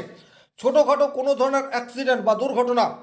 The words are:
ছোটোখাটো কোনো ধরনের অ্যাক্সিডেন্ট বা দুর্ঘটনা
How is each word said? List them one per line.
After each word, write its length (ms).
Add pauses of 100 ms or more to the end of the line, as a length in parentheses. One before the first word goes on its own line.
(580)
ছোটোখাটো 480 (120)
কোনো 160
ধরনের 360
অ্যাক্সিডেন্ট 540
বা 100
দুর্ঘটনা 500 (180)